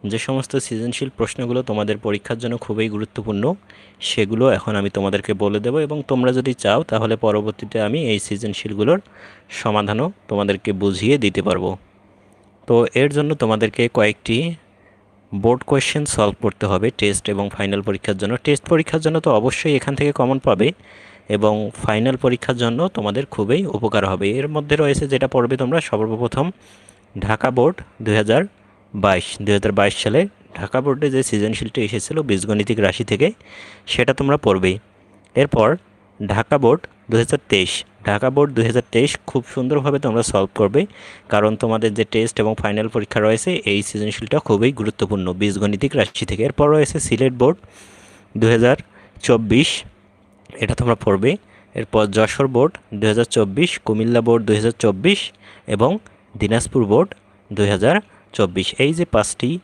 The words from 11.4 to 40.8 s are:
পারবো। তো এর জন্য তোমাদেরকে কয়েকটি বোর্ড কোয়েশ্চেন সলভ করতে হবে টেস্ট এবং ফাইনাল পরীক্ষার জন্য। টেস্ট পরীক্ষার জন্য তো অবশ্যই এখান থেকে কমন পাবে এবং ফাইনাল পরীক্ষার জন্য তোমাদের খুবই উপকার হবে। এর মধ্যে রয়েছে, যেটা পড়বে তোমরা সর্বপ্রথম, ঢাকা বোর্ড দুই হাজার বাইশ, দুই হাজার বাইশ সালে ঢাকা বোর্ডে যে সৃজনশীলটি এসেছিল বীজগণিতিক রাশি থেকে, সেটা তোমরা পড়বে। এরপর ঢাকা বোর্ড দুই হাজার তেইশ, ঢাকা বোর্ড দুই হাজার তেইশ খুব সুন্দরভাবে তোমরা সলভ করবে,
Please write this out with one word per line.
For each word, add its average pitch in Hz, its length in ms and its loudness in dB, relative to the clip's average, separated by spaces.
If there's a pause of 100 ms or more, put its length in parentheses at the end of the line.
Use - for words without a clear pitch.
পারবো। 95 220 0 (1000)
তো 117 80 4 (260)
এর 143 140 2
জন্য 147 160 0 (100)
তোমাদেরকে 110 420 0 (140)
কয়েকটি 110 400 0 (920)
বোর্ড 117 380 2
কোয়েশ্চেন 143 340 0 (120)
সলভ 104 280 2
করতে 107 280 -2
হবে 98 160 0 (120)
টেস্ট 101 240 0 (100)
এবং 101 120 -2 (100)
ফাইনাল 101 320 -2
পরীক্ষার 98 340 -4
জন্য। 104 120 -2 (120)
টেস্ট 147 260 0
পরীক্ষার 160 340 0
জন্য 156 200 0
তো 165 40 2 (100)
অবশ্যই 131 400 0
এখান 143 200 -4
থেকে 147 200 2
কমন 135 180 2 (100)
পাবে 107 200 4 (680)
এবং 107 160 4 (300)
ফাইনাল 113 400 2
পরীক্ষার 123 400 0
জন্য 117 160 0 (180)
তোমাদের 104 260 -2 (100)
খুবই 117 280 0 (160)
উপকার 104 340 0
হবে। 95 160 -2 (120)
এর 143 160 -4
মধ্যে 147 200 -2
রয়েছে, 143 360 2
যেটা 135 220 0
পড়বে 127 280 2
তোমরা 131 180 0 (100)
সর্বপ্রথম, 113 560 -2 (720)
ঢাকা 107 420 0
বোর্ড 147 180 4 (300)
দুই 107 160 2
হাজার 110 200 4 (520)
বাইশ, 95 320 2 (180)
দুই 101 140 2
হাজার 98 220 0
বাইশ 101 240 4
সালে 113 180 2 (360)
ঢাকা 117 260 -4
বোর্ডে 143 300 -2
যে 131 160 2
সৃজনশীলটি 107 580 -2
এসেছিল 110 300 -6 (120)
বীজগণিতিক 104 560 0
রাশি - 260 -2
থেকে, 113 160 2 (640)
সেটা 127 280 2
তোমরা 143 260 2
পড়বে। 95 260 4 (640)
এরপর 123 320 2 (520)
ঢাকা 104 440 0
বোর্ড 127 180 4 (280)
দুই 110 140 2
হাজার 143 180 -2 (100)
তেইশ, 92 200 2 (360)
ঢাকা 104 280 0
বোর্ড 147 200 4
দুই 113 140 2
হাজার 120 240 0
তেইশ 127 180 4 (180)
খুব 131 120 -2 (120)
সুন্দরভাবে 139 520 0
তোমরা 117 260 0
সলভ 98 180 0 (100)
করবে, 107 220 2 (520)